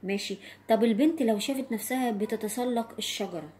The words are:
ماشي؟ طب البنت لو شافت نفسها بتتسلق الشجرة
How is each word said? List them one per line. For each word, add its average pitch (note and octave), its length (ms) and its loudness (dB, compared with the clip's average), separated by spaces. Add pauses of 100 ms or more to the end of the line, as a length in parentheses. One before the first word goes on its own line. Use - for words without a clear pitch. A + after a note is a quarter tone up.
ماشي؟ G3 340 -4 (320)
طب A3 140 6
البنت C4+ 380 4
لو A3 180 4
شافت C4+ 320 -2
نفسها B3 400 -2
بتتسلق A3+ 840 -2
الشجرة F3 520 -6 (100)